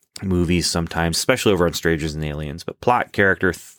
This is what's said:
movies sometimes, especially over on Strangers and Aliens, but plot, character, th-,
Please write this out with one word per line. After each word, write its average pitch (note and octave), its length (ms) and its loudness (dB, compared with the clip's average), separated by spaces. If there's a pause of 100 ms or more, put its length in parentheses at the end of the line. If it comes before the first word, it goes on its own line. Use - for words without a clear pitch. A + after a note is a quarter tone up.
(220)
movies F2 480 2
sometimes, E2 460 -2
especially A#2+ 380 2
over F2 120 4
on E2 60 2
Strangers D#2+ 440 -2
and D#2 100 -4
Aliens, D2+ 400 -8
but - 160 -10
plot, A#2+ 320 0
character, F#2+ 400 2
th-, - 100 -16 (160)